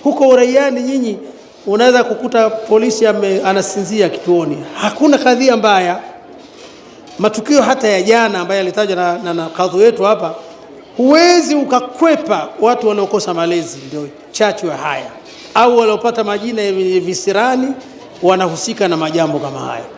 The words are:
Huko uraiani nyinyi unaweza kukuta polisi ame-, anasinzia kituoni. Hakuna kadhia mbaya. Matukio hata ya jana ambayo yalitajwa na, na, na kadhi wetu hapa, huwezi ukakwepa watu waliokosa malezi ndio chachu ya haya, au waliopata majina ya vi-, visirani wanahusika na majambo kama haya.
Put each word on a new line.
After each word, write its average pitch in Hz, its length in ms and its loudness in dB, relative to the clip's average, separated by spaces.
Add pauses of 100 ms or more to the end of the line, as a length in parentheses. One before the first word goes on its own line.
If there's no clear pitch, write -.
Huko 277 240 2
uraiani 254 540 4
nyinyi 247 360 -2 (480)
unaweza 233 380 4
kukuta 226 460 0
polisi 220 560 0
ame-, 196 380 0
anasinzia 196 640 0
kituoni. 165 500 -2 (160)
Hakuna 269 440 0
kadhia 247 380 2
mbaya. 190 440 0 (1160)
Matukio 226 440 2
hata 233 260 0
ya 190 140 2
jana 220 380 2
ambayo 190 180 -2
yalitajwa 190 380 -2
na, 175 220 -2
na, 175 160 -6
na 165 120 -4
kadhi 180 320 -4
wetu 220 240 4
hapa, 190 320 0 (640)
huwezi 311 580 4
ukakwepa 254 920 0 (120)
watu 233 280 2
waliokosa 196 460 -2
malezi 165 440 -2 (100)
ndio 147 200 -10 (240)
chachu 202 340 -2
ya 147 100 -4
haya, 139 300 -6 (480)
au 240 240 4
waliopata 226 460 0
majina 208 380 -4
ya 202 100 -2
vi-, 185 280 0
visirani 208 680 -2 (540)
wanahusika 185 680 0
na 170 80 0
majambo 160 420 -2
kama 135 220 -8
haya. 123 240 -8 (140)